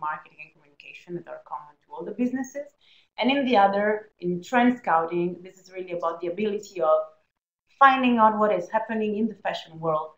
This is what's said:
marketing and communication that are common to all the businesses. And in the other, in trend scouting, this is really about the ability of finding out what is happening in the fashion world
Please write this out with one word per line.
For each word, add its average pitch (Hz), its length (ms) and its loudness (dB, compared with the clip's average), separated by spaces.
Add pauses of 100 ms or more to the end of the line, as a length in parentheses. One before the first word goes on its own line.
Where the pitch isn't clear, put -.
marketing 156 400 -10
and 156 120 -20
communication 143 640 -20
that 170 120 -12
are 139 180 -14
common 151 300 -14 (100)
to - 80 -20
all 160 100 -12
the 185 80 -10
businesses. 254 560 -4 (500)
And 240 120 2
in 277 160 2
the 240 120 4
other, 202 520 2 (100)
in 175 220 -4
trend 247 360 2
scouting, 175 680 0
this 190 160 -20
is 185 120 -20
really 185 200 -12
about 170 280 -4
the 175 80 -6
ability 202 540 -6
of 156 160 4 (840)
finding 254 380 6
out 214 220 4
what 214 120 2
is 180 180 -2
happening 214 480 -4
in 220 100 0
the 214 80 -12
fashion 170 440 -10
world 156 380 -4